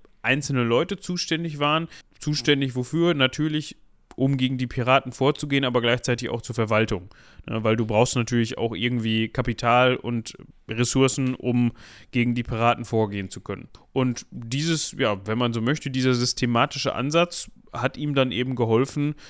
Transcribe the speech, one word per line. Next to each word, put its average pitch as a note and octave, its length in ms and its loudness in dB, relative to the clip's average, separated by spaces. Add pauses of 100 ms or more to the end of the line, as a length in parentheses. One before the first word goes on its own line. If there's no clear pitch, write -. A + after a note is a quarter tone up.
(220)
einzelne C3 440 0
Leute D3 320 0
zuständig E3+ 640 -6
waren. D#3 280 0 (320)
Zuständig C#3 560 0
wofür? D#3+ 380 0
Natürlich, D3+ 640 -2 (400)
um C3+ 180 2
gegen B2+ 220 0
die B2+ 100 -4
Piraten B2+ 460 2
vorzugehen, C#3 500 0
aber B2 160 2
gleichzeitig A#2+ 480 0
auch A2+ 140 -4
zur - 140 -10
Verwaltung. A2 520 0 (400)
Ne, A2 160 -4
weil A2+ 140 2
du A2+ 80 0
brauchst A2 320 4
natürlich A#2 400 0
auch A2+ 180 -2
irgendwie A2 540 0
Kapital B2 680 2
und - 420 -6 (300)
Ressourcen, B2+ 680 2
um A#2+ 360 2 (400)
gegen A#2+ 240 2
die A#2+ 80 -2
Piraten A2+ 400 2
vorgehen G2+ 460 -2
zu - 100 -14
können. - 300 -12 (240)
Und B2+ 360 -2
dieses, C#3+ 680 -4
ja, G#2 260 0
wenn A2 120 -2
man A#2+ 160 0
so A#2 80 -2
möchte, C#3 280 -2
dieser B2+ 240 2
systematische B2 840 0
Ansatz D#3 540 -2 (220)
hat C3 240 -4
ihm D3 180 -4
dann C3 200 2
eben B2+ 220 -2
geholfen, C3 600 0 (140)